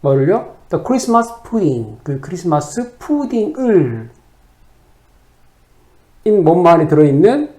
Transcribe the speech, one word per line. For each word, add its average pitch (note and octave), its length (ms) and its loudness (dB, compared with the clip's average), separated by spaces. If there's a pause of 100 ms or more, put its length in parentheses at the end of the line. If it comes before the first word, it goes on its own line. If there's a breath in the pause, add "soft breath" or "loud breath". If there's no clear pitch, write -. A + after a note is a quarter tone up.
뭐를요? C#3 560 0 (120)
The - 160 -6
Christmas A#3 480 -2 (100)
pudding, C3 600 -4
그 C#3 180 -8
크리스마스 F3 760 -6
푸딩을. A3 1120 -2 (2250)
in G#3 180 2
뭐뭐 E3+ 240 4
안에 E3 200 4
들어있는 D3+ 720 2